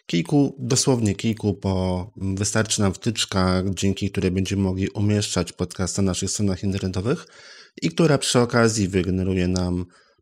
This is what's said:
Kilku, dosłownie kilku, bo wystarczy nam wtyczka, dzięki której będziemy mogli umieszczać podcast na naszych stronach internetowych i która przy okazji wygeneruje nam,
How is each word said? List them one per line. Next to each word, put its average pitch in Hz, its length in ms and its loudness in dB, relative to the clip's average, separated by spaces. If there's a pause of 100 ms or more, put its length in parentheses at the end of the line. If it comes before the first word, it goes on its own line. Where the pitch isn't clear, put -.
Kilku, 151 540 0
dosłownie 120 560 0
kilku, 107 480 -2
bo 92 440 -2 (100)
wystarczy 98 640 -2
nam 98 120 2
wtyczka, 92 760 0
dzięki 98 420 -2
której 92 200 0
będziemy 95 300 0
mogli 92 280 0
umieszczać 104 640 0
podcast - 440 -4
na 101 60 2
naszych 95 280 0
stronach 98 320 -2
internetowych 98 600 -2 (560)
i 165 80 -2
która 151 280 4
przy - 220 0
okazji 117 480 4
wygeneruje 92 600 0
nam, 90 380 0 (360)